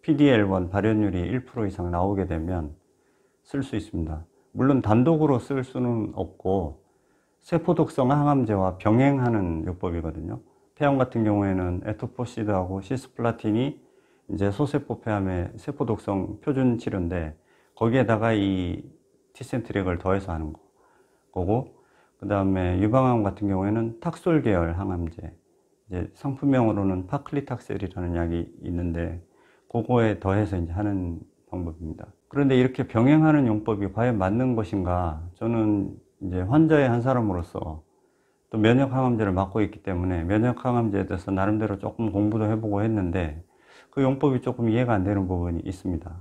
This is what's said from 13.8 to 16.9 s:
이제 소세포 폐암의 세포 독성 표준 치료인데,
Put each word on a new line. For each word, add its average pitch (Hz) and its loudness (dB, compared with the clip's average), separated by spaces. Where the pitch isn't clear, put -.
이제 98 0
소세포 135 -4
폐암의 95 -2
세포 - -6
독성 98 -4
표준 127 0
치료인데, 87 -4